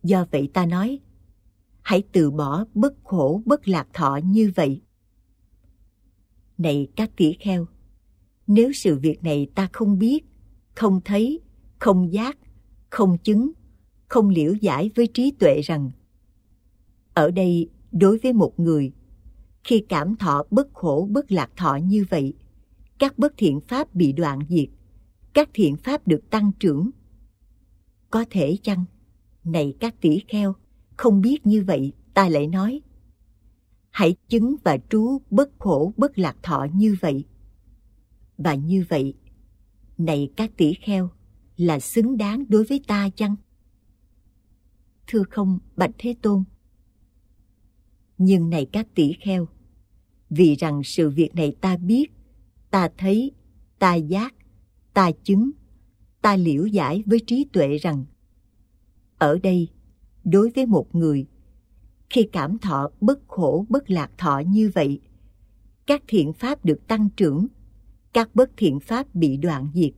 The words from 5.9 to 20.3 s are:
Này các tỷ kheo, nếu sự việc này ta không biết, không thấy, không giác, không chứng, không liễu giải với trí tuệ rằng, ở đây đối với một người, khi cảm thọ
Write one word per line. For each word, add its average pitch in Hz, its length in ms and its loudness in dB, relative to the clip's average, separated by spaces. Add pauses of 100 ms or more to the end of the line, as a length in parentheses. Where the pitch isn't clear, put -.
Này 143 380 -2
các 214 200 -4
tỷ 165 180 2
kheo, 180 340 -4 (800)
nếu 226 260 4
sự 156 260 0
việc 151 240 -2
này 147 320 -2
ta 190 180 -2
không 202 260 0
biết, 254 260 0 (500)
không 190 300 0
thấy, 233 340 -2 (400)
không 180 340 2
giác, 233 240 -4 (520)
không 185 280 2
chứng, 220 340 0 (560)
không 220 220 2
liễu 165 240 2
giải 202 420 -2
với 233 120 2
trí 247 240 -2
tuệ 151 300 2
rằng, 143 300 -4 (1200)
ở 180 180 2
đây 175 380 0 (220)
đối 196 260 4
với 254 160 -2
một 180 260 2
người, 156 320 0 (720)
khi 220 260 2
cảm 175 260 -2
thọ 147 360 -2